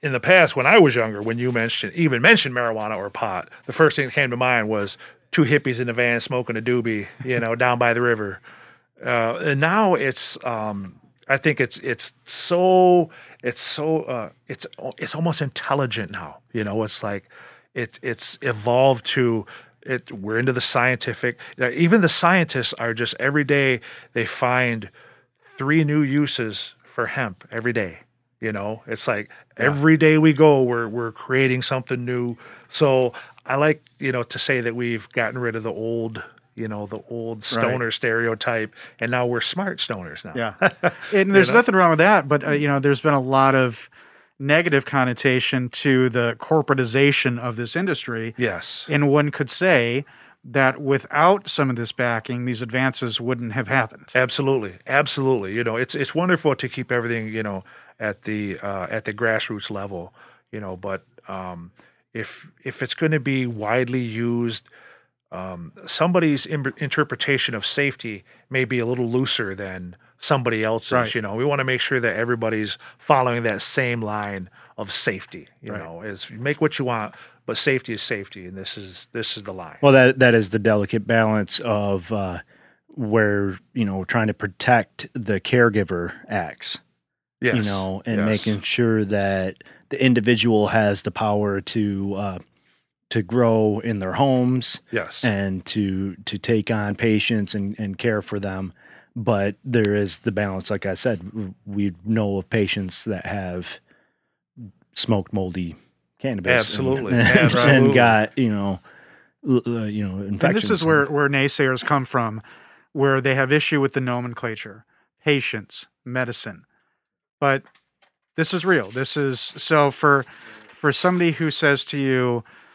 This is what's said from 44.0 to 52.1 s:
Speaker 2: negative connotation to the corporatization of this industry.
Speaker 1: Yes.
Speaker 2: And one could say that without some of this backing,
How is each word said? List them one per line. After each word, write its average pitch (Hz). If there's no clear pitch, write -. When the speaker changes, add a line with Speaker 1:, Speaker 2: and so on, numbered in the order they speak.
Speaker 2:
negative 147
connotation 127
to 127
the 117
corporatization 135
of 120
this 117
industry. 120
Speaker 1:
Yes. 104
Speaker 2:
And 147
one 147
could 131
say 139
that 135
without 147
some 135
of 120
this 117
backing, 123